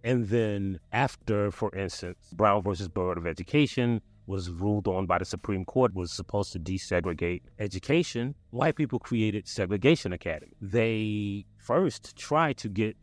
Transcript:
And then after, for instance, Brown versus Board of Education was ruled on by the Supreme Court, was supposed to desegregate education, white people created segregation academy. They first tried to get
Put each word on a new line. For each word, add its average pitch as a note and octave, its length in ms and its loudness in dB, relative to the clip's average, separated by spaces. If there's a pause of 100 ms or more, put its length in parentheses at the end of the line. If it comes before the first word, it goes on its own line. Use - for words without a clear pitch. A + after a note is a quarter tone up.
And A#2+ 280 2
then G2+ 500 2 (140)
after, G#2+ 580 0
for - 240 -4
instance, F#2+ 560 -8
Brown G2+ 320 6
versus F#2+ 240 -2
Board F2+ 300 -2
of E2+ 100 -4
Education A#2+ 760 2 (260)
was F#2+ 220 -4
ruled G2+ 380 0
on F#2+ 180 0
by F2 120 2
the F#2 80 0
Supreme F#2+ 400 -4
Court, B2 280 2
was F2+ 200 -6
supposed - 400 -4
to F2 60 -6
desegregate F2 800 -2 (180)
education, B2 720 -2 (180)
white C#3 260 0
people B2+ 200 -2
created G#2+ 480 0
segregation G2+ 680 2
academy. - 480 -6
They G#2 840 0 (120)
first - 580 -2
tried D3+ 440 0
to G#2+ 100 -6
get G#2+ 340 0